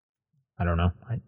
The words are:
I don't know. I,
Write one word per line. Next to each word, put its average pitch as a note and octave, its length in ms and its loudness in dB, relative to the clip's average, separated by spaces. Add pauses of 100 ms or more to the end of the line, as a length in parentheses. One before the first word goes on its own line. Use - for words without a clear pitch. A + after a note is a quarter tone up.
(600)
I - 60 0
don't E2+ 120 2
know. F2 140 2 (180)
I, A#2 60 -4 (120)